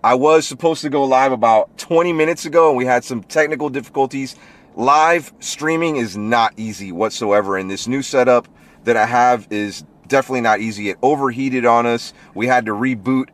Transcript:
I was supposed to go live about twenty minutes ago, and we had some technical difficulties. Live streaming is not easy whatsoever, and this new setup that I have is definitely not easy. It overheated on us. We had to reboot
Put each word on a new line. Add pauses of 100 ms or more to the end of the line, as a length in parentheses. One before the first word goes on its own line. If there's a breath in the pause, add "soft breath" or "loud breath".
I
was
supposed
to
go
live
about
twenty
minutes
ago,
and
we
had
some
technical
difficulties. (400 loud breath)
Live
streaming
is
not
easy
whatsoever,
and
this
new
setup (380 soft breath)
that
I
have
is (240)
definitely
not
easy.
It
overheated
on
us. (200 loud breath)
We
had
to
reboot